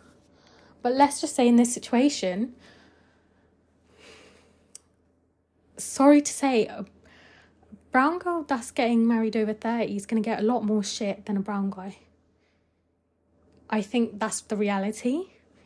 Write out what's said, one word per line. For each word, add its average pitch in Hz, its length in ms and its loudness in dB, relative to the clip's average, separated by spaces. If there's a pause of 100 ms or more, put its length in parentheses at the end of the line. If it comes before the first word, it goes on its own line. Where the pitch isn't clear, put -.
(800)
but 247 120 0
let's 285 280 4
just 302 140 -6
say 247 120 4
in 240 100 6
this 240 140 6
situation, 233 840 -2 (3250)
sorry 285 440 4
to 294 120 -4
say, 254 320 0
a - 200 -12 (1080)
brown 269 260 2
girl 339 260 -4
that's 262 280 -6
getting 233 360 2
married 226 300 0
over 214 160 -2
thirty 226 420 -4
is 196 120 -8
gonna 220 140 0
get 220 180 -4
a 214 40 -4
lot 226 200 0
more 214 180 0
shit 202 460 -6
than 208 100 -2
a 196 40 -2
brown 196 280 -4
guy. 190 280 -12 (1700)
I 214 140 -2
think 220 360 -2
that's 214 220 -4
the - 140 -8
reality 214 720 -2 (400)